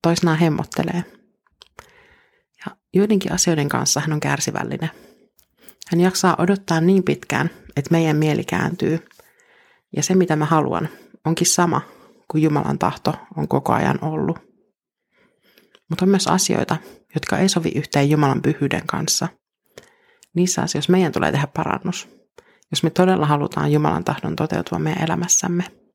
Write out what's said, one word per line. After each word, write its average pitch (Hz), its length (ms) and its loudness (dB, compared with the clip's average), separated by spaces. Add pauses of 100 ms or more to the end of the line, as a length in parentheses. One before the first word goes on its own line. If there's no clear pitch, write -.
Toisinaan 170 380 2
hemmottelee. - 640 0 (1600)
Ja - 120 -14 (160)
joidenkin 196 400 2
asioiden 151 360 2
kanssa 139 300 0
hän 156 140 -2
on 151 60 -2
kärsivällinen. 143 720 -4 (1000)
Hän 170 100 2
jaksaa 185 360 2
odottaa 180 440 0
niin 185 220 4
pitkään, 143 460 -2 (260)
että 143 160 -2
meidän 160 260 2
mieli 151 260 0
kääntyy. - 560 -2 (960)
Ja 151 80 -2
se, 185 120 0
mitä 175 200 4
mä 151 100 0
haluan, 151 440 0 (360)
onkin 165 220 0
sama 170 340 2 (460)
kuin 151 160 0
Jumalan 147 360 0
tahto - 340 0 (240)
on 151 100 -4
koko - 260 0
ajan 151 280 0
ollut. 156 360 -4 (1500)
Mutta 165 160 0
on 190 40 6
myös 196 180 2
asioita, - 500 0 (380)
jotka - 220 -2
ei 190 120 2
sovi 175 260 0
yhteen 143 340 0
Jumalan 147 320 2
pyhyyden 143 460 -2
kanssa. - 400 -2 (1080)
Niissä 180 260 0
asioissa - 300 -2
meidän 185 200 4
tulee 78 200 0
tehdä 143 160 0
parannus, - 640 -6 (600)
jos - 120 -2
me 165 60 2
todella 180 360 2
halutaan 147 460 0
Jumalan 151 320 2
tahdon 165 320 -4
toteutua 165 440 -4
meidän 156 240 -2
elämässämme. 175 600 0 (320)